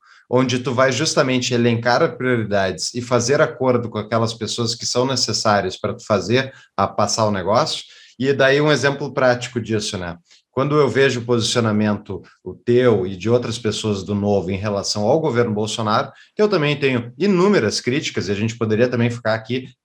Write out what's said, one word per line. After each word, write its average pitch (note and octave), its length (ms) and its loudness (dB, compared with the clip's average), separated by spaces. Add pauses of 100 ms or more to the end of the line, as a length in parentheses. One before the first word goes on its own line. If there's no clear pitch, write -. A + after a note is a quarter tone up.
(300)
onde B2+ 300 2
tu B2 120 -6
vai C3 200 2
justamente B2+ 640 0
elencar A#2+ 480 2
as E3 120 0
prioridades G2+ 800 -2
e A#2+ 80 -6
fazer B2 400 0
acordo B2+ 480 0
com - 80 -10
aquelas A2+ 360 -2
pessoas A2+ 420 -6
que - 100 -10
são B2 200 0
necessárias G#2+ 720 0
pra - 180 -6
tu - 120 -18
fazer, A2+ 480 0 (240)
a G2 100 2
passar G#2+ 380 0
o G#2+ 60 2
negócio? G#2 520 0 (360)
E C3 120 2
daí C3+ 300 4
um D3+ 100 4
exemplo C#3 400 0
prático B2 480 0
disso, G#2+ 380 -4
né? F2 200 -8 (340)
Quando C#3+ 260 0
eu C#3 120 4
vejo B2 320 2
o A#2 40 -10
posicionamento, G#2+ 960 0 (220)
o F#2 100 -12
teu A#2+ 540 2
e G2 80 -8
de F#2 140 -4
outras A#2+ 280 0
pessoas G#2 460 -4
do F#2+ 100 -4
Novo G2+ 380 0
em G2 60 -2
relação G2+ 460 -4
ao B2 180 4
governo A#2+ 320 0
Bolsonaro, A2 580 -2 (240)
que - 60 0
eu G#3+ 80 4
também D3 260 2
tenho B2+ 420 -2
inúmeras F3+ 640 2
críticas, B2 480 -4
e G2 40 0
a G2+ 40 -2
gente A2 220 -4
poderia A2 320 0
também A#2+ 200 0
ficar A2 260 -2
aqui B2 340 -6 (160)